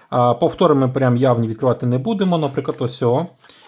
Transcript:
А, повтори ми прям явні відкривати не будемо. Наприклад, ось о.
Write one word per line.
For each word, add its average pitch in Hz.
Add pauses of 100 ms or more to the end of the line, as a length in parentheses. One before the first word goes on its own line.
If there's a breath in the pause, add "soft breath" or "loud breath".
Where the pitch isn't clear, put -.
(100)
А, 123
повтори 160
ми 135
прям 131
явні 120
відкривати 120
не 123
будемо. 190
Наприклад, 143
ось 127
о. 131 (420 loud breath)